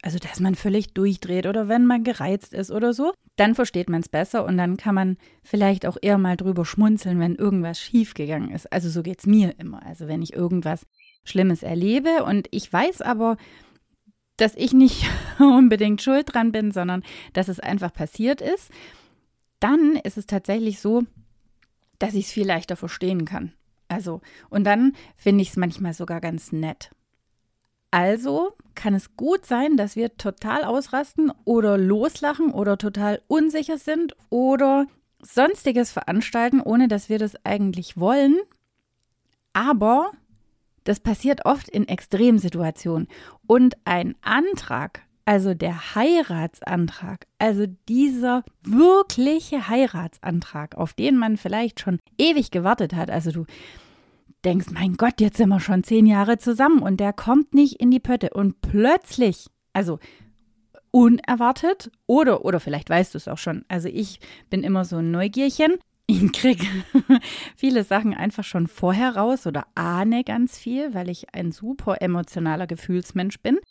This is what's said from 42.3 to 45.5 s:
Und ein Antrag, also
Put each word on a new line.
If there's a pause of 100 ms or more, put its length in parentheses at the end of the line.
Und (100)
ein
Antrag, (220)
also